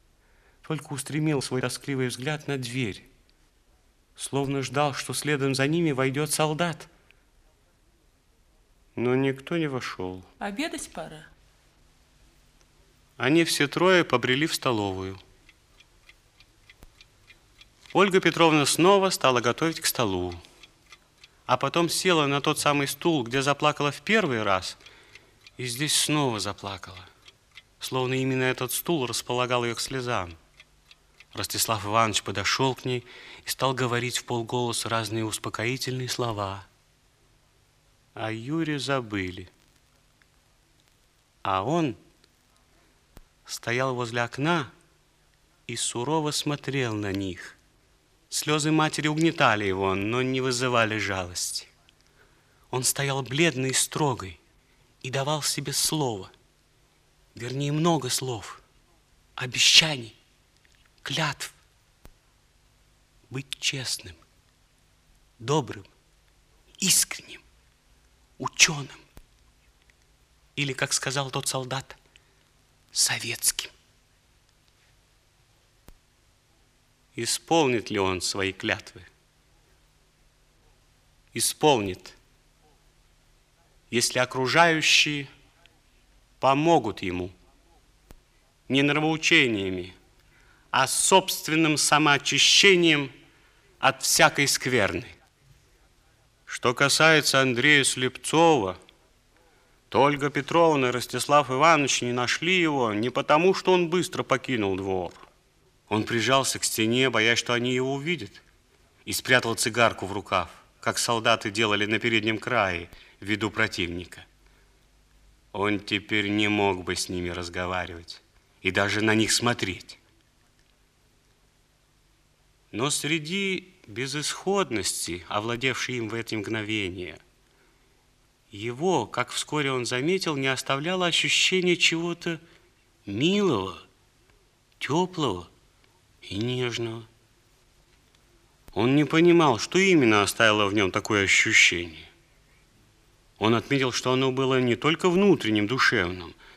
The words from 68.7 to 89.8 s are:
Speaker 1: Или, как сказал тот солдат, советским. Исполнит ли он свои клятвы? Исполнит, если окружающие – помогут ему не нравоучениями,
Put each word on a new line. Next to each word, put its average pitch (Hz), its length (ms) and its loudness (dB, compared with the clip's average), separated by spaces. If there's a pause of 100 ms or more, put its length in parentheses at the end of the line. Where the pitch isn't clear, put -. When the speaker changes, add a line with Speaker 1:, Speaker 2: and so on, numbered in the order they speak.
Speaker 1:
Или, 143 180 -4
как 135 180 -2
сказал 135 380 -4
тот 131 180 -6
солдат, 131 480 -6 (960)
советским. - 800 -2 (3500)
Исполнит 123 760 0
ли 104 80 -2
он 92 220 0
свои 95 320 -4
клятвы? - 520 -8 (2250)
Исполнит, 113 800 0 (1800)
если 117 260 0
окружающие – 143 1120 2 (1080)
помогут 139 640 2
ему 90 280 -6 (1400)
не 135 140 0
нравоучениями, 143 1120 0 (800)